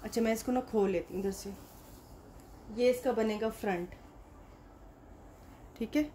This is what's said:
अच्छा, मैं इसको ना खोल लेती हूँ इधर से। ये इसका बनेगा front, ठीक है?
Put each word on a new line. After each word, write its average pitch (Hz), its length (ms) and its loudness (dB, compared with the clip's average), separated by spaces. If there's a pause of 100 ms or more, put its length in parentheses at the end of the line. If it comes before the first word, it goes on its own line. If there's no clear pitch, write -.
अच्छा, 214 180 0
मैं 226 120 6
इसको 220 180 0
ना 254 120 4
खोल 202 260 4
लेती 170 240 0
हूँ 190 80 -2
इधर 196 120 0
से। 196 200 -10 (1200)
ये 247 160 6
इसका 254 220 4
बनेगा 220 400 2
front, 180 380 -2 (1900)
ठीक 226 180 -2
है? 294 180 4